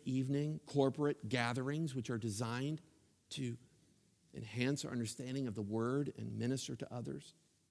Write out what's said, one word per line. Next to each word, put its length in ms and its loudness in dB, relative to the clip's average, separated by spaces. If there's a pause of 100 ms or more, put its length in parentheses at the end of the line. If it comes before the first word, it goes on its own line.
evening 600 2
corporate 640 4
gatherings, 680 2
which 140 -4
are 80 0
designed 640 -2 (500)
to 260 -4 (800)
enhance 500 0
our 60 -6
understanding 560 -2
of 80 -4
the 60 0
word 560 2
and 200 -6
minister 380 0
to 180 -8
others. 400 -6 (380)